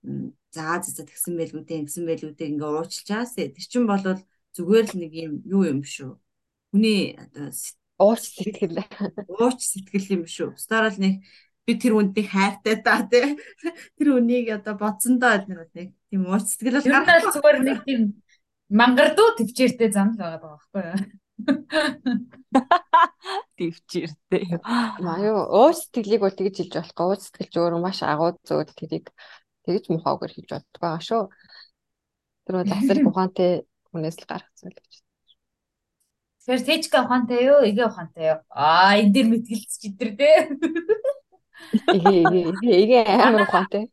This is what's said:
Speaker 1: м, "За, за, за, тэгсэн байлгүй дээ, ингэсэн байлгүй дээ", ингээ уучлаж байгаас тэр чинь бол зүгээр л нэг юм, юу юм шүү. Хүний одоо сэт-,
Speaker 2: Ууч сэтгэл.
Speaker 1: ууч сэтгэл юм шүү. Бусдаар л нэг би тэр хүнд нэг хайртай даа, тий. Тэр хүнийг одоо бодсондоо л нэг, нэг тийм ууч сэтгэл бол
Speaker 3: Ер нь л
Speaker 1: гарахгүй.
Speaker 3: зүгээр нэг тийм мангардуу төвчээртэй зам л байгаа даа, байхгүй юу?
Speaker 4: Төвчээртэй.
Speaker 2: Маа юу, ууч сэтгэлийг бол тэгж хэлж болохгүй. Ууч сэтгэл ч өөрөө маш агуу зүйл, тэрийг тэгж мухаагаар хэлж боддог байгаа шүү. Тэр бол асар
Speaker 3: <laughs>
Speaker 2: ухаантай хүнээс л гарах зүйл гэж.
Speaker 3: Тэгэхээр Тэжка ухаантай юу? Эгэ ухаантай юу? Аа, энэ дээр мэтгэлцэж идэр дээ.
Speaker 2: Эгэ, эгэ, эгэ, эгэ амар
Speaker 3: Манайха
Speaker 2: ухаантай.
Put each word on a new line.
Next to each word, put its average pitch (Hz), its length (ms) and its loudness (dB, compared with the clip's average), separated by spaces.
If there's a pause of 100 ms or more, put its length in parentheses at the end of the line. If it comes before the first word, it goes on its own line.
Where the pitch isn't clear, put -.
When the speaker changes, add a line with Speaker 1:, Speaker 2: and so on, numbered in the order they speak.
Speaker 1:
м, - 320 -12 (160)
"За, 160 320 -6
за, - 80 -12
за, 147 140 -14
тэгсэн - 320 -10
байлгүй 156 260 -10
дээ, 160 160 -10
ингэсэн 151 240 -10
байлгүй 160 320 -6
дээ", 156 160 -10
ингээ 147 160 -6
уучлаж 156 400 -8
байгаас 233 280 -6
тэр 151 200 -8
чинь 247 320 -4
бол 196 160 0 (520)
зүгээр 208 340 2
л 190 100 -10
нэг 165 160 -10
юм, 160 180 -10 (140)
юу 196 160 0
юм 143 200 -2
шүү. 139 280 -14 (640)
Хүний 208 420 2
одоо - 380 -16
сэт-, - 260 -14 (200)
Speaker 2:
Ууч 208 320 4
сэтгэл. 190 480 -6 (480)
Speaker 1:
ууч 240 320 -2
сэтгэл - 560 -8
юм 170 80 -4
шүү. - 320 -10
Бусдаар 220 320 -2
л 202 160 -6
нэг 190 160 0 (480)
би 233 80 0
тэр 226 240 2
хүнд 196 160 0
нэг 208 160 -2
хайртай 202 480 -2
даа, 226 240 0
тий. 247 320 2 (640)
Тэр 294 160 2
хүнийг 240 400 2
одоо 208 240 -8
бодсондоо 220 640 0
л - 80 -16
нэг, 165 240 -14
нэг 180 140 -14 (180)
тийм 190 160 -4
ууч 185 240 -2
сэтгэл 247 320 -2
бол 285 80 -2
Speaker 3:
Ер 269 80 4
нь - 0 -
л 285 80 2
Speaker 1:
гарахгүй. 339 320 4
Speaker 3:
зүгээр 294 320 4
нэг 277 160 -2
тийм 254 180 -2 (720)
мангардуу 254 640 6
төвчээртэй 226 560 0
зам 208 240 0
л 208 40 -12
байгаа 165 200 -10
даа, 156 160 -20
байхгүй 190 320 -10
юу? 180 120 -6 (2500)
Speaker 4:
Төвчээртэй. 170 840 -6 (600)
Speaker 2:
Маа 175 160 -4
юу, 208 240 0
ууч 302 480 4
сэтгэлийг 208 320 -2
бол 196 160 0
тэгж 196 160 -4
хэлж - 240 -8
болохгүй. - 240 -8
Ууч 190 240 -2
сэтгэл - 240 -14
ч - 80 -8
өөрөө 170 240 0
маш 190 160 -6
агуу 151 320 0 (160)
зүйл, 151 320 -4
тэрийг 165 320 -10 (560)
тэгж 180 240 -4
мухаагаар 147 400 -4
хэлж - 240 -20
боддог - 240 -16
байгаа 165 240 -6
шүү. 226 200 -2 (1200)
Тэр 185 160 -6
бол 190 160 -2
асар 220 240 2
Speaker 3:
<laughs> 247 80 6
Speaker 2:
ухаантай 185 400 0 (400)
хүнээс 165 320 -6
л - 80 -20
гарах - 240 -12
зүйл 180 160 -20
гэж. - 320 -20 (1500)
Speaker 3:
Тэгэхээр 254 160 0
Тэжка 302 400 0
ухаантай 247 400 0
юу? 285 160 6
Эгэ 220 240 2
ухаантай 165 480 -8
юу? 156 60 -4 (100)
Аа, 180 480 4
энэ 208 160 4
дээр 254 140 4 (100)
мэтгэлцэж - 440 -10 (120)
идэр 220 240 -8
дээ. 311 220 6 (1500)
Speaker 2:
Эгэ, 190 160 4 (160)
эгэ, 180 140 4 (180)
эгэ, 226 140 0 (180)
эгэ 247 160 6
амар 214 400 4
Speaker 3:
Манайха - 80 -8
Speaker 2:
ухаантай. 190 400 0